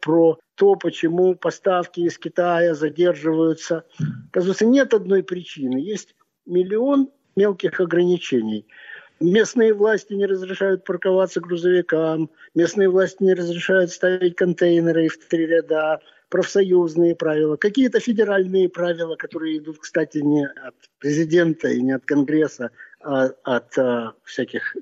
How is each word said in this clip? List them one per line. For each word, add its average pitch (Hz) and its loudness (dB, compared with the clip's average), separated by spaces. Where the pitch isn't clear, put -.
про 165 2
то, 196 4
почему 175 -2
поставки 175 -4
из 170 -2
Китая 170 0
задерживаются, 160 0
оказывается, 190 0
нет 269 4
одной 190 2
причины. 151 -8
Есть 190 -8
миллион 220 0
мелких 196 0
ограничений. 165 0
Местные 220 2
власти 208 0
не 196 -2
разрешают 190 -2
парковаться 185 0
грузовикам, 165 0
местные 190 2
власти 185 0
не 190 4
разрешают 175 0
ставить 185 -2
контейнеры 170 2
в - -6
три 165 0
ряда, 156 0
профсоюзные 175 2
правила, 151 0
какие-то 214 0
федеральные 196 0
правила, 170 -4
которые 156 -8
идут, 151 -14
кстати, 156 -4
не 147 0
от - -16
президента 156 0
и 123 0
не 131 0
от 131 -6
Конгресса, 143 0
а 135 -2
от, 123 -4
а, 120 -2
всяких - -8